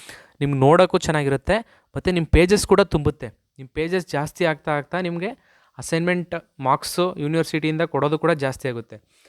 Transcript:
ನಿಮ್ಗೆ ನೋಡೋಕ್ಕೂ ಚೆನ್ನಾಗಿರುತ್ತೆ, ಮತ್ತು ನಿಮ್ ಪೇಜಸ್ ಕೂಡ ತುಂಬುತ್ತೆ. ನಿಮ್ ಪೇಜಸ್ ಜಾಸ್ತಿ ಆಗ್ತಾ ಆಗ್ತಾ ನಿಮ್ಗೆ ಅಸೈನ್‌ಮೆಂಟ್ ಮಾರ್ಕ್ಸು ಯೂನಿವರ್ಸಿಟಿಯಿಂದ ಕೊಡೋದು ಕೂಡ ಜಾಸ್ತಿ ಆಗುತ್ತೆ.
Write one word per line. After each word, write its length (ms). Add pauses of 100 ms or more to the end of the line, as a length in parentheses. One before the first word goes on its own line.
(400)
ನಿಮ್ಗೆ 180
ನೋಡೋಕ್ಕೂ 400
ಚೆನ್ನಾಗಿರುತ್ತೆ, 840 (140)
ಮತ್ತು 140
ನಿಮ್ 160
ಪೇಜಸ್ 400
ಕೂಡ 140
ತುಂಬುತ್ತೆ. 480
ನಿಮ್ 400
ಪೇಜಸ್ 380
ಜಾಸ್ತಿ 380
ಆಗ್ತಾ 280
ಆಗ್ತಾ 280
ನಿಮ್ಗೆ 480 (300)
ಅಸೈನ್‌ಮೆಂಟ್ 560 (240)
ಮಾರ್ಕ್ಸು 600
ಯೂನಿವರ್ಸಿಟಿಯಿಂದ 640
ಕೊಡೋದು 360
ಕೂಡ 120
ಜಾಸ್ತಿ 380
ಆಗುತ್ತೆ. 280 (320)